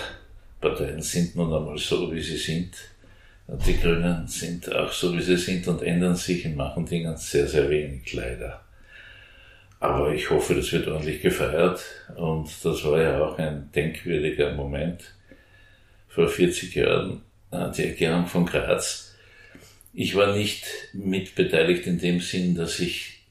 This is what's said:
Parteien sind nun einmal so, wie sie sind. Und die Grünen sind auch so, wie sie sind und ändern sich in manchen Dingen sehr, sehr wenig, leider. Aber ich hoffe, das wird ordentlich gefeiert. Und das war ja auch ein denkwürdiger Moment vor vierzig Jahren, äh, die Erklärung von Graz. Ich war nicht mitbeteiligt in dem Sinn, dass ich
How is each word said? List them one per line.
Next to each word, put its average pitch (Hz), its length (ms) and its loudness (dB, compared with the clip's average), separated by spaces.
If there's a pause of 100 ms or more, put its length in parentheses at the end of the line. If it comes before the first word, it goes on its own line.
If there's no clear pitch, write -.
(580)
Parteien 73 440 -2
sind 87 340 0
nun 80 160 0
einmal 78 240 -2
so, 85 340 0
wie 80 120 -4
sie 78 160 -4
sind. 85 340 -4 (720)
Und - 200 0
die 87 120 6
Grünen 82 480 2
sind - 480 -6
auch - 160 0
so, 87 240 0
wie 85 80 0
sie 90 140 4
sind 90 320 -2
und 82 140 0
ändern 87 340 2
sich 87 300 -2
in 78 100 -4
manchen 71 300 -4
Dingen 82 320 -2
sehr, 71 280 2
sehr 71 220 2
wenig, 73 460 -2
leider. 60 480 -8 (1160)
Aber 71 340 2
ich - 160 -2
hoffe, 76 240 4
das 69 160 0
wird - 160 2
ordentlich 76 340 -2
gefeiert. 85 600 2 (320)
Und 80 340 -2 (140)
das 78 220 0
war 78 180 4
ja 73 180 2
auch 78 160 0
ein 76 380 -4
denkwürdiger 73 800 0
Moment 71 480 -4 (1040)
vor 82 220 2
vierzig - 480 0
Jahren, - 460 2 (280)
äh, 90 220 -4
die 78 160 -2
Erklärung 85 400 0
von 87 180 2
Graz. - 680 -2 (800)
Ich - 220 -2
war 101 220 4
nicht 101 280 -2 (280)
mitbeteiligt 92 960 2
in 87 100 2
dem 87 220 2
Sinn, 90 340 0
dass 82 240 -2
ich - 520 -6